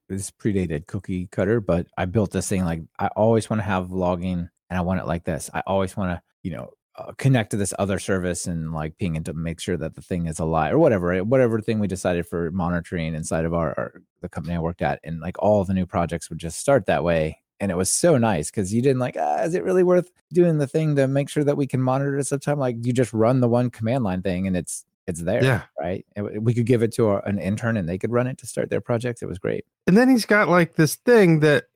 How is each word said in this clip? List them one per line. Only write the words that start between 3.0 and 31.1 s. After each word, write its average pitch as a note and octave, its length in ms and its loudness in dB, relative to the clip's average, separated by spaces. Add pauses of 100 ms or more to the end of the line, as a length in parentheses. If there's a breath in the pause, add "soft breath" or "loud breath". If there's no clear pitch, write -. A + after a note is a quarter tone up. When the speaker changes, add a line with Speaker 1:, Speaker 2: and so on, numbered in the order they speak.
Speaker 1:
always A2 420 2
wanna G#2+ 140 -2
have F#2 280 -2
logging F2+ 580 -2 (200)
and F2+ 80 -4
I F2+ 40 0
want F2 180 -2
it G#1 80 -8
like F2 160 -4
this. D#2+ 300 -6
I - 120 -4
always F#2+ 300 -2
wanna, F2+ 260 -4 (220)
you F#2 80 -6
know, B1+ 200 -12 (240)
uh, - 220 -14
connect B2+ 340 2
to A2+ 60 -2
this G2 220 -2
other G2 180 0
service F2+ 480 -2
and, D#2+ 280 -6
like, D#2 260 -6
ping E2+ 160 -2
it D#2+ 100 -6
to F2 80 -8
make E2 260 -6
sure F2+ 180 -4
that D#2+ 180 -8
the - 60 -20
thing E2+ 260 -4
is D#2+ 120 -6
alive D#2+ 340 0
or C3+ 40 4
whatever, A2 300 4
right? F#2 180 0
Whatever A#2 360 2
thing A2 180 -2
we G#2 80 0
decided F2+ 400 -2
for E2+ 240 -4
monitoring F2 640 -2
inside D#2+ 300 -2
of E2 80 -2
our, E2 240 0
our, - 240 -8 (200)
the F2 80 -10
company E2+ 260 -6
I E2+ 40 -2
worked E2 240 -4
at, C#2+ 200 -2
and, E2 160 -8
like, E2 220 -10
all G2+ 220 4
the F#2+ 100 -2
new F#2 140 0
projects E2+ 420 -4
would E2 100 -10
just E2 200 -8
start C3+ 280 2
that D#2 160 2
way. D#2+ 360 0 (200)
And G2 120 -2
it E2+ 40 -2
was F#2 140 0
so E3+ 280 4
nice G#2 340 0
'cause G2 220 -4
you A#2 80 0
didn't, C3 180 2
like, B2 180 -4
"Ah, D2+ 240 0
is E3+ 140 -2
it - 80 -4
really F#3 200 2
worth F3+ 280 2 (220)
doing E3+ 240 4
the C#3+ 100 0
thing D#3 300 0
to C3+ 100 4
make C#3 220 0
sure D3+ 160 0
that C#3+ 100 2
we C#3+ 100 0
can C3 160 -2
monitor C#3 360 0
this C#3 140 -4
uptime?" C#3+ 260 -2
Like, A#2+ 280 -2
you B2 60 0
just A#2+ 220 2
run A#2 260 4
the B2 80 4
one A#2+ 220 2
command A#2 340 -2
line F#2 180 -2
thing F#2+ 260 -2
and F#2 100 0
it's, - 280 -8 (220)
it's E2+ 140 -6
there, F#2+ 220 0
Speaker 2:
Yeah. B2 180 2 (180)
Speaker 1:
right? E2+ 260 -6 (100)
And G#2 100 -6
w-, G#2 160 -6
we A#2 120 2
could A#2 120 0
give A#2 180 4
it A2+ 120 0
to A#2 120 2
our, G2 180 0
an G2+ 140 -2
intern A2 380 -2
and F2 100 -2
they F#2 100 -2
could A2 140 -6
run A#2+ 160 0
it C3 120 -8
to A#2+ 80 -20
start - 220 -4
their G#2+ 120 -2
projects. A#2+ 400 -4
It G2+ 60 -8
was F2+ 120 -8
great. A2 260 -4 (220)
Speaker 2:
And F#3 100 6
then B3+ 120 6
he's B3 160 4
got, G#3 240 4
like, E3+ 260 4
this D#3 200 4
thing F#3+ 440 6